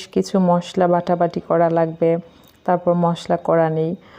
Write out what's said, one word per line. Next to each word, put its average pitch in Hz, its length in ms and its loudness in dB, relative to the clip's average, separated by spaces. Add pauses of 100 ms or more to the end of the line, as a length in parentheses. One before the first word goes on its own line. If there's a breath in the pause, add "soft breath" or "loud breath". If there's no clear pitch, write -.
(140)
কিছু 190 260 -2
মশলা 180 540 0
বাটাবাটি 175 460 0 (100)
করা 170 200 2
লাগবে, 165 400 0 (560 soft breath)
তারপর 175 260 0 (120)
মশলা 170 340 -2 (100)
করা 165 220 2
নেই। 160 220 -2 (280 loud breath)